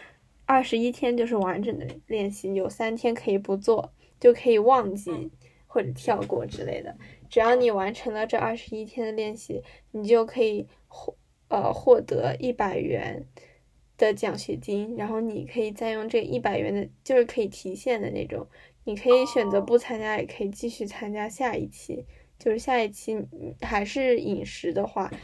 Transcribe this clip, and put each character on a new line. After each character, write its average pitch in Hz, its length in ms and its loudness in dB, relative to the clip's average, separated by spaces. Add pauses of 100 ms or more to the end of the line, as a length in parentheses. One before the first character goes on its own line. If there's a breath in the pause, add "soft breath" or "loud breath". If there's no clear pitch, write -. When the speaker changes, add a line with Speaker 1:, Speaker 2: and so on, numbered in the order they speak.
(460 loud breath)
Speaker 1:
二 262 180 4
十 233 140 -2
一 233 120 2
天 240 280 -2
就 233 100 0
是 240 80 -2
完 185 260 0
整 220 160 -4
的 - 80 -8 (220)
练 202 240 -2
习， 196 220 -6
有 196 160 0
三 226 260 -4
天 233 180 0
可 - 160 -4
以 196 80 4
不 196 200 -2
做， 214 360 2 (280 soft breath)
就 240 120 10
可 - 160 0
以 226 80 8
忘 220 380 4
记 202 160 -8
Speaker 2:
嗯。 160 180 -6 (380 soft breath)
Speaker 1:
或 - 160 0
者 127 80 -6
跳 - 300 -2
过 - 240 -4
之 - 180 -10
类 - 180 -6
的。 - 160 -14 (320 loud breath)
只 226 120 4
要 233 140 6
你 247 160 4
完 196 220 0
成 226 200 -8
了 214 120 -4
这 226 120 0
二 226 180 -2
十 226 220 -12
一 220 80 -10
天 226 200 -6
的 220 60 -4
练 220 240 -4
习， 208 260 -10 (300 loud breath)
你 214 160 -6
就 226 180 8
可 240 180 -2
以 208 240 -2 (220 soft breath)
获， - 260 -12 (320)
呃， - 240 2
获 - 300 6
得 - 360 -2
一 247 140 -2
百 196 260 -2
元 - 480 -4 (720 loud breath)
的 214 160 6
奖 202 240 -4
学 - 200 -8
金， 208 400 -6
然 208 100 -4
后 220 140 -4
你 220 240 -6
可 - 160 -4
以 214 100 -2
再 226 200 -4
用 220 180 -4
这 220 120 2
一 - 160 -2
百 208 220 0
元 202 140 -2
的， 202 160 -4 (160)
就 262 100 2
是 240 80 8
可 240 160 -6
以 208 80 0
提 190 260 -10
现 220 280 -2
的 - 100 -4
那 101 140 -4
种， - 200 -8 (380 soft breath)
你 208 140 -6
可 247 180 6
以 262 100 6
选 233 240 0
择 196 120 2
不 233 160 4
参 240 200 -4
加， 214 180 -4
Speaker 2:
哦。 - 20 -2
Speaker 1:
也 - 80 -4
可 - 180 -8
以 202 60 -4
继 220 180 -8
续 233 180 -10
参 208 280 -10
加 214 160 -6
下 226 260 -4
一 220 140 -4
期。 - 360 -12 (320 soft breath)
就 - 120 -2
是 220 80 2
下 240 240 2
一 214 80 0
期 220 260 -8 (460)
还 208 240 -2
是 254 320 2
饮 180 260 -4
食 - 300 -6
的 202 140 0
话， - 240 -4 (120)